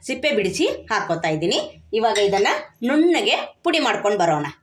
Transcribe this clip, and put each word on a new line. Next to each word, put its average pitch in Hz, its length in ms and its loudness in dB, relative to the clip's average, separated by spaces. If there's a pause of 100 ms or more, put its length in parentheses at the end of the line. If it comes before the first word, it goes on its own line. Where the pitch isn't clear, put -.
ಸಿಪ್ಪೆ 254 240 -2
ಬಿಡಿಸಿ 247 360 0
ಹಾಕೋತಾ 185 600 -2
ಇದ್ದೀನಿ. 165 300 0 (340)
ಇವಾಗ 220 260 2
ಇದನ್ನ 202 280 2 (360)
ನುಣ್ಣಗೆ 302 540 2 (280)
ಪುಡಿ 330 140 2
ಮಾಡ್ಕೊಂಡ್ 208 400 0
ಬರೋಣ. 156 280 0 (160)